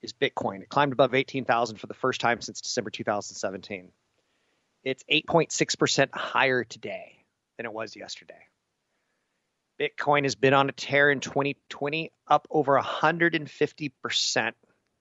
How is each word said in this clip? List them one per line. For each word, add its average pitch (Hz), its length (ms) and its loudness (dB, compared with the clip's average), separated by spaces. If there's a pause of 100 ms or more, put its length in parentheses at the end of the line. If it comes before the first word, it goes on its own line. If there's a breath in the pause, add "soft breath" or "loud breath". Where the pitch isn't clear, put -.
is - 100 -14
Bitcoin. 101 500 -4
It - 60 -18
climbed 143 240 2
above 127 240 2
eighteen 131 300 -2
thousand 117 320 0
for - 100 -16
the - 60 -14
first - 260 -2
time 117 220 0
since - 180 -12
December 107 300 -4
two - 160 -10
thousand 104 320 -4
seventeen. 95 540 -10 (920)
It's 131 240 -6
eight 151 180 2
point 160 280 2
six - 240 0
percent 139 360 2
higher 127 520 0
today 98 580 -14 (320)
than 120 100 -10
it 113 60 -8
was 107 240 -10
yesterday. - 460 -18 (1400)
Bitcoin 147 440 0
has 131 120 0
been 135 180 4
on 139 140 6
a 135 60 -6
tear 143 360 2
in 135 120 0
twenty 139 340 -2 (140)
twenty, 156 420 -6 (160)
up 147 240 4
over 143 240 2
a 123 60 4
hundred 165 540 2
and 147 140 -4
fifty - 380 -2 (160)
percent, - 540 -2 (440)